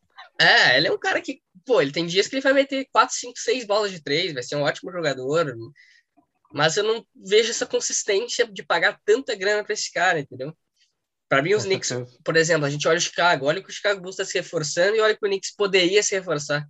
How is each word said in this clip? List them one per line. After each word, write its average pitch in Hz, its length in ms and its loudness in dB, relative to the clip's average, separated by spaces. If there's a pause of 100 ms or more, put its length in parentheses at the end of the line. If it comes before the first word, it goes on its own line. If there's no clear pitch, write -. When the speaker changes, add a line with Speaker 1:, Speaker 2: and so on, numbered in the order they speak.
(400)
Speaker 1:
É, 170 380 6
ele 156 100 2
é - 40 0
um 415 60 -2
cara 381 220 -2
que, - 220 -10 (240)
pô, 214 160 4
ele 139 100 0
tem 170 140 -2
dias 175 200 0
que - 80 -8
ele 269 80 -2
vai 269 120 4
meter 269 360 2
quatro, 240 240 2
cinco, - 240 -10
seis 247 280 -2
bolas 202 240 0
de 175 120 -12
três, 156 300 -2
vai 127 100 -8
ser - 140 -6
um 143 60 0
ótimo 160 280 -4
jogador. 147 640 -2 (1000)
Mas 151 240 0
eu 208 80 2
não 220 200 -2 (100)
vejo 214 360 0
essa 247 160 -4
consistência 233 840 -2
de 190 120 -14
pagar 185 420 0
tanta 240 300 2
grana 208 280 0
pra 208 120 -6
esse - 180 -8
cara, 170 260 2
entendeu? 139 360 -10 (720)
Pra 135 140 4
mim, 185 120 0
os 208 80 0
Speaker 2:
Com 196 60 -6
Speaker 1:
Knicks, 190 200 -2
Speaker 2:
certeza. 123 360 -8
Speaker 1:
por 160 120 0
exemplo, 160 300 2
a 139 40 -2
gente 147 180 -2
olha 165 80 4
o 175 40 0
Chicago, 170 460 0
olha 165 140 0
o - 20 -8
que - 80 -20
o - 20 -18
Chicago 202 280 -2
Bulls 190 160 -14
tá 196 80 -4
se - 100 -8
reforçando 175 600 0
e 220 40 4
olha 214 140 4
o - 40 -12
que 214 80 -2
o - 20 0
Knicks 196 260 -4
poderia 196 480 2
se 202 120 -2
reforçar. 147 560 -4